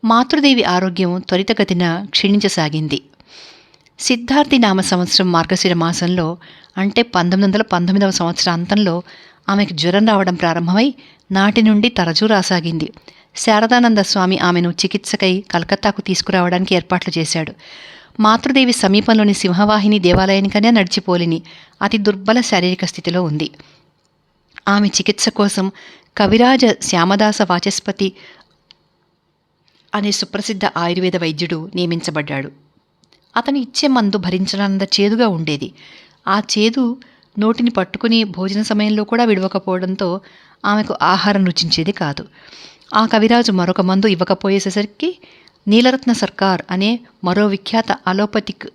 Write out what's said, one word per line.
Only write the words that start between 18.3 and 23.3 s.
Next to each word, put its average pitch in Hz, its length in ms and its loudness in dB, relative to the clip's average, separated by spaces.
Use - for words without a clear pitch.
సమీపంలోని 208 640 2
సింహవాహిని 208 680 2
దేవాలయానికనే 196 720 2
నడిచిపోలేని 175 720 0
అతి 202 160 0
దుర్బల 208 440 0
శారీరక 185 440 0
స్థితిలో 175 380 -4
ఉంది. 151 280 -4